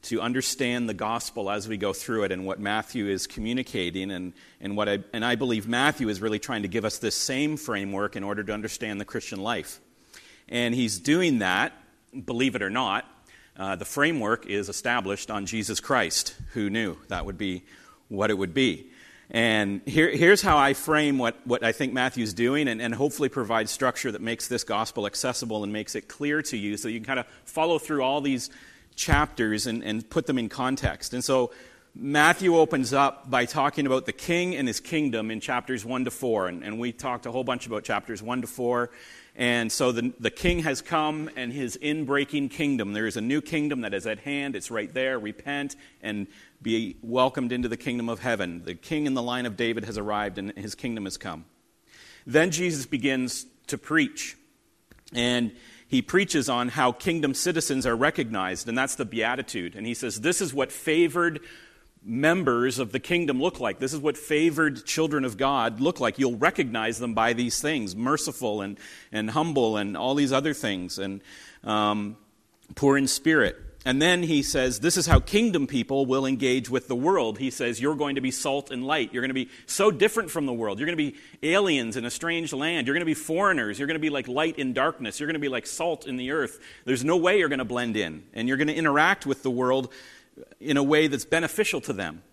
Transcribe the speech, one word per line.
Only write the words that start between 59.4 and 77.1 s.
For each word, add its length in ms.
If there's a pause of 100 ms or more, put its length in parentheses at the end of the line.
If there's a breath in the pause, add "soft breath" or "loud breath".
And 120
he 60
says, 300
"This 180
is 140
what 180
favored 680 (640 loud breath)
members 760
of 140
the 60
kingdom 440
look 180
like. 180
This 140
is 80
what 160
favored 720
children 380
of 120
God 440
look 200
like. 180
You'll 200
recognize 600
them 140
by 220
these 260
things, 340
merciful 680
and, 160 (340 loud breath)
and 180
humble 460
and 180
all 200
these 180
other 220
things, 440
and, 220 (420 loud breath)
um, 540 (580)
poor 220
in 100
spirit." 500 (280)
And 160
then 220
he 220
says, 340
"This 180
is 100
how 120
kingdom 480
people 400
will 180
engage 460
with 160
the 80
world." 440